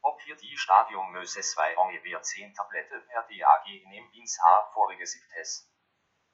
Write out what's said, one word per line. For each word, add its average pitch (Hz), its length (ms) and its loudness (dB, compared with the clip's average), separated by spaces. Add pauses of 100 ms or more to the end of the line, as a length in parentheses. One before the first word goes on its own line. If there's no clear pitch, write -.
Ob - 220 -4
hier - 140 -18
die - 200 -18
Stadion 95 560 2
möse 90 300 -10
zwei 80 340 -2
ungefähr 87 460 -4
zehn 101 320 -12
Tablette 92 460 -10
per 113 240 -8
D 90 200 -12
A 73 140 8
G 98 180 -10
in 98 140 -20
dem 101 220 -20
ins 113 300 -12
Haar 90 300 6
vorige 95 340 -2
siebtes. - 640 -14 (640)